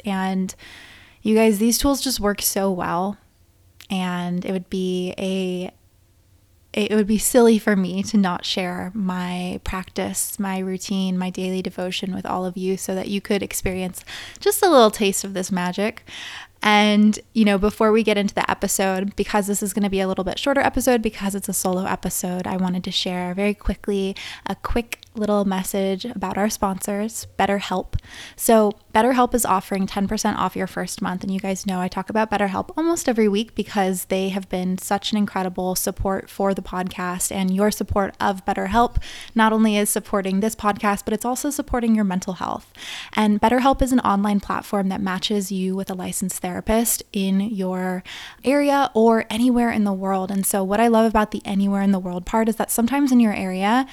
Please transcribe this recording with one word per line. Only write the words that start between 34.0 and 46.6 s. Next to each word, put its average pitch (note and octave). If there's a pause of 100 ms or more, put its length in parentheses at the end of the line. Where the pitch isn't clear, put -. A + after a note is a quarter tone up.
they F#3+
have F#3+
been F#3
such -
an G#3+
incredible F#3
support -
for G3
the F#3+
podcast, F3+
and F#3+
your G#3
support G3+
of G3
BetterHelp G3+ (340)
not A3
only A3
is G#3
supporting G3
this A3
podcast, G3+
but G#3+
it's G#3
also B3+
supporting A#3+
your G#3+
mental F#3
health. - (420)
And G#3
BetterHelp B3+
is C4
an B3+
online G3+
platform G3
that F#3+
matches F#3+
you F#3
with G3
a F#3+
licensed F#3
therapist A3 (100)